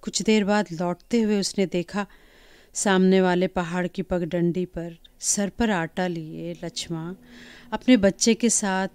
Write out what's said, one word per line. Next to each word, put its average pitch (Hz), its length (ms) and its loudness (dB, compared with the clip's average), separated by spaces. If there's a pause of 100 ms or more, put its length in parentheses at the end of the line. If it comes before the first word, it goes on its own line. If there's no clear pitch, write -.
कुछ - 200 -6
देर 214 240 2
बाद 208 260 2
लौटते 175 500 -2
हुए 214 180 0
उसने 190 260 -2
देखा, 180 420 -4 (680)
सामने 190 480 4
वाले 180 260 2
पहाड़ 180 400 -4
की 180 140 -8
पगडंडी 175 640 -2
पर 170 320 -12 (220)
सर 202 300 -2
पर 233 200 -2
आटा 180 380 -2
लिए 165 460 -8 (100)
लक्ष्मा 165 520 -8 (560)
अपने 247 260 4
बच्चे 202 360 4
के 226 160 2
साथ 190 460 0